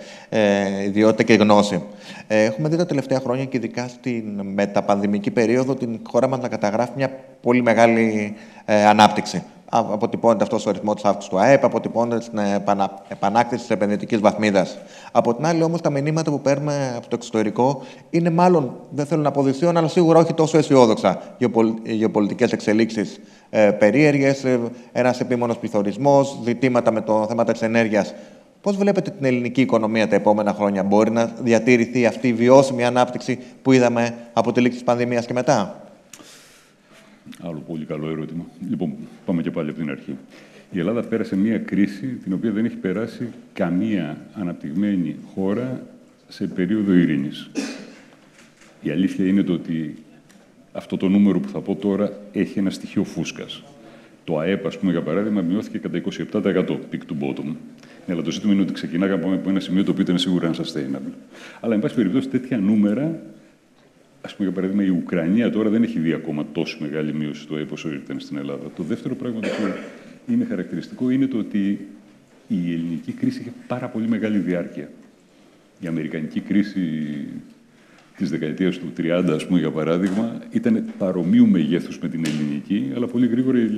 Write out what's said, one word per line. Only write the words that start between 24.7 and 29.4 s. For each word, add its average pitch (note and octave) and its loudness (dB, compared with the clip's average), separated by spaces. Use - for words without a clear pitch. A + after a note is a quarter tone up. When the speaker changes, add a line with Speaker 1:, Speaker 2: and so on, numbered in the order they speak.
Speaker 1:
ένας B2 0
επίμονος A#2+ -2
πληθωρισμός, A2+ 2
ζητήματα A#2 2
με A2 -2
το G#2+ 0
θέμα A#2 0
της A2+ -2
ενέργειας. A2 2
Πώς G3+ -2
βλέπετε G3 0
την C#3 -6
ελληνική B2 0